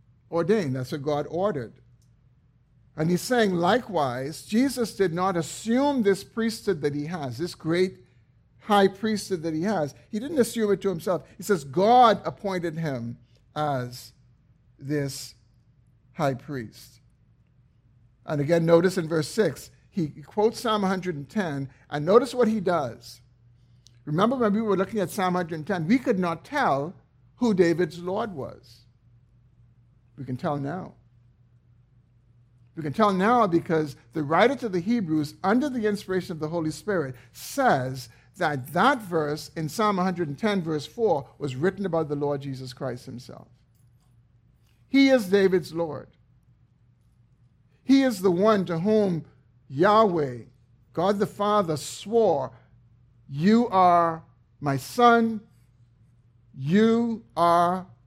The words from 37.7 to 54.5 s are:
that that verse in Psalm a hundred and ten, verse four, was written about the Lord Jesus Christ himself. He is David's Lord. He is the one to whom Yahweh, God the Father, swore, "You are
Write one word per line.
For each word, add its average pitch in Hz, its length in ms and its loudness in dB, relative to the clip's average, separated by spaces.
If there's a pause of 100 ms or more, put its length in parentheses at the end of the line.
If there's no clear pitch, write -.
that 147 360 -4
that 233 260 2
verse 160 560 -4
in 160 120 -6
Psalm 208 300 0
a 180 60 0
hundred 175 240 -2
and 143 100 -8
ten, 202 240 -2
verse 156 240 -6
four, 180 420 -2 (120)
was 127 160 -8
written 190 320 -2
about 160 200 -2
the 147 80 -6
Lord 143 260 -4
Jesus 131 320 -12
Christ 123 340 -10
himself. - 400 -16 (1400)
He 269 200 6
is 247 180 4
David's 185 460 2
Lord. 160 360 -8 (1700)
He 269 200 6
is 220 180 0
the 190 80 2
one 190 360 2
to 175 120 -4
whom 190 480 0 (440)
Yahweh, 175 680 2 (560)
God 196 240 0
the 202 80 0
Father, 202 520 0
swore, 190 720 0 (760)
"You 202 420 4
are 175 540 4 (360)